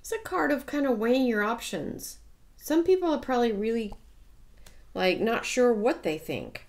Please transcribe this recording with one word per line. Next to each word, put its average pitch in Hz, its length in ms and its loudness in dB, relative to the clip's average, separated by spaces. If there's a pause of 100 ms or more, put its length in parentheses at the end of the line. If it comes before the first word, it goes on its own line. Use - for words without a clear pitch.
It's - 120 -10
a 440 60 -4
card 349 340 -2
of 277 140 -4
kinda 285 260 0
weighing 240 340 2
your 220 160 2
options. - 760 -6 (380)
Some 330 280 2
people 359 260 4
are 294 80 2
probably 240 340 2
really, 220 400 -2 (1000)
like, 185 260 2
not 226 240 0
sure 247 300 4
what 233 280 0
they 156 140 -2
think. 117 520 -8